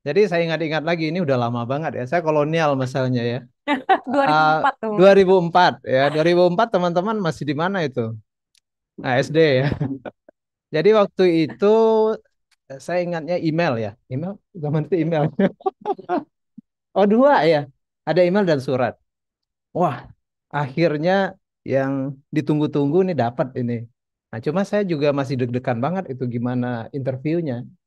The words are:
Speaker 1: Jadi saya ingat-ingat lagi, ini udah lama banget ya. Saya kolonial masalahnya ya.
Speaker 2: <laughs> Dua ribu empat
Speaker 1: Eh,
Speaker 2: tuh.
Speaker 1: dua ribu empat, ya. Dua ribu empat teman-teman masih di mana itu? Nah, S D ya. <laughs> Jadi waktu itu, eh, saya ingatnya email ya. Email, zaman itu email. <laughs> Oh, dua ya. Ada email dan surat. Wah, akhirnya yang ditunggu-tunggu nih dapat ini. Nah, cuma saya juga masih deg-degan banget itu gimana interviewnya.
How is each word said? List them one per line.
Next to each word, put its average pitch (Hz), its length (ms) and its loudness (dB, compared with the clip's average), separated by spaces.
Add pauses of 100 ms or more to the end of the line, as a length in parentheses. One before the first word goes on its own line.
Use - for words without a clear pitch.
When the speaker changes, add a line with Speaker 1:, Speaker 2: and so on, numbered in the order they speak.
Speaker 1:
Jadi 151 280 0
saya 170 200 0
ingat-ingat 156 320 -2
lagi, 160 320 -2
ini 185 80 -2
udah 135 160 0
lama 120 280 -2
banget 143 260 -4 (100)
ya. - 80 -6
Saya 170 160 0
kolonial 156 480 2
masalahnya 127 480 -2
ya. 120 180 -4 (280)
Speaker 2:
<laughs> 294 460 0
Dua 277 120 2
ribu 156 160 4 (160)
empat 262 160 0
Speaker 1:
Eh, - 80 -16
Speaker 2:
tuh. 220 160 -6
Speaker 1:
dua 190 200 8
ribu 190 160 4 (120)
empat, 170 280 4 (120)
ya. 131 180 2 (100)
Dua 151 120 0
ribu 175 240 4
empat 220 240 0
teman-teman 180 480 0
masih 160 280 -4
di 143 80 -4
mana 175 280 -2
itu? 117 280 -4 (880)
Nah, 131 160 0
S 123 160 0
D 147 320 4
ya. - 40 0
<laughs> - 1040 -10
Jadi 165 180 2
waktu 202 300 2 (260)
itu, 202 240 2 (960)
eh, 135 120 -14
saya 175 240 -4
ingatnya 170 360 -4
email 160 400 0
ya. 101 100 -6 (180)
Email, 165 280 -8 (160)
zaman 151 360 -4
itu 196 120 0
email. 156 240 0 (120)
<laughs> - 240 0 (1300)
Oh, 196 160 2
dua 226 400 4
ya. 147 240 2 (320)
Ada 160 240 0
email 202 160 2
dan 156 160 2
surat. 127 400 -2 (720)
Wah, 160 400 -2 (400)
akhirnya 160 880 0 (240)
yang 135 560 -2 (160)
ditunggu-tunggu 151 720 0
nih 180 80 -4
dapat 127 400 -2
ini. 120 320 -4 (440)
Nah, 113 120 -10
cuma 185 240 -2
saya 208 160 -2
juga 147 320 0
masih 139 240 -4
deg-degan 123 400 -2
banget 175 320 -4
itu 127 160 -8
gimana 123 640 -4
interviewnya. 135 720 -4 (240)